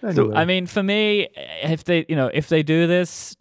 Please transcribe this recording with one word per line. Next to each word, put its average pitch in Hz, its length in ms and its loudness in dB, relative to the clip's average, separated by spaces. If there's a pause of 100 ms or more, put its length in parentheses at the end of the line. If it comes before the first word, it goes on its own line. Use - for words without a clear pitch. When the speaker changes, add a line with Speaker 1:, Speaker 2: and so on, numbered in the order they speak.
Speaker 1:
So, 214 60 -4 (140)
Speaker 2:
Anyway. 107 120 -2
Speaker 3:
I 160 80 2
mean, 180 220 0
for 202 160 -2
me, 208 460 0 (340)
if 156 220 -2
they, 170 260 2
you 160 40 0
know, 135 120 2
if - 240 -4
they 160 120 4
do 160 240 2
this, 175 540 -2